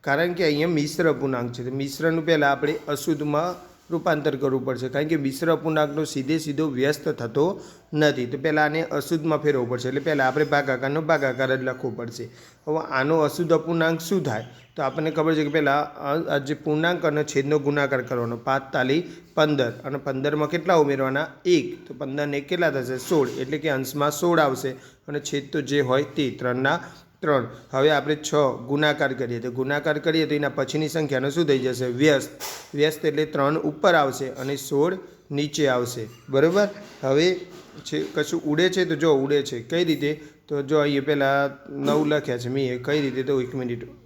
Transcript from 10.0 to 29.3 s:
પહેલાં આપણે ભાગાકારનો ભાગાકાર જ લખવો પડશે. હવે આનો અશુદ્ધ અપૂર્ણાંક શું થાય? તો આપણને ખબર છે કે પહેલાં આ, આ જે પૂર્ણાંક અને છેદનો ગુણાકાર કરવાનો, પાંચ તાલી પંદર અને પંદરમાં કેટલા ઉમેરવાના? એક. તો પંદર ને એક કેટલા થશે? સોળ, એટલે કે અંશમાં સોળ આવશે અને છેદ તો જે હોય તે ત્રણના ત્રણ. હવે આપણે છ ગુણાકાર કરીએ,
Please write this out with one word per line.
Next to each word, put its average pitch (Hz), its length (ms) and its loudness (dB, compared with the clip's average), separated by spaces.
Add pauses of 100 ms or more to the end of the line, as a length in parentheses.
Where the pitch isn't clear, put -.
પહેલાં 135 200 2
આપણે 147 240 2
ભાગાકારનો 139 580 0
ભાગાકાર 135 460 2
જ 131 140 -4
લખવો 127 200 -6 (100)
પડશે. 117 260 -10 (420)
હવે 156 160 0 (160)
આનો 151 180 4 (100)
અશુદ્ધ 160 300 0
અપૂર્ણાંક 165 520 0
શું 190 180 2
થાય? 113 180 -4 (300)
તો 147 100 -4
આપણને 151 320 -2
ખબર 160 220 2
છે 147 80 0
કે 147 100 -4
પહેલાં 143 240 4 (280)
આ, 143 40 0 (220)
આ 143 40 2 (120)
જે 151 160 -4
પૂર્ણાંક 165 420 0
અને 147 140 0 (100)
છેદનો 143 320 2
ગુણાકાર 139 360 2 (100)
કરવાનો, 120 260 -2 (100)
પાંચ 135 300 0
તાલી 135 240 2 (380)
પંદર 139 340 2 (140)
અને 139 180 -6
પંદરમાં 147 480 -2
કેટલા 170 320 4
ઉમેરવાના? 135 420 0 (300)
એક. 120 100 0 (220)
તો 123 100 -14
પંદર 147 300 -4
ને 143 140 -2
એક 143 100 -16
કેટલા 170 240 2
થશે? 127 320 -4
સોળ, 147 180 4 (140)
એટલે 139 240 -4
કે 143 140 0
અંશમાં 143 420 -2
સોળ 170 240 4
આવશે 131 260 -2 (360)
અને 147 120 -6 (100)
છેદ 139 240 -6
તો 147 160 -2
જે 143 200 2
હોય 139 280 2
તે 147 80 0 (140)
ત્રણના 131 380 0 (460)
ત્રણ. 139 220 2 (280)
હવે 135 180 4
આપણે 143 240 2 (120)
છ - 40 -4 (380)
ગુણાકાર 147 500 2
કરીએ, 120 260 -4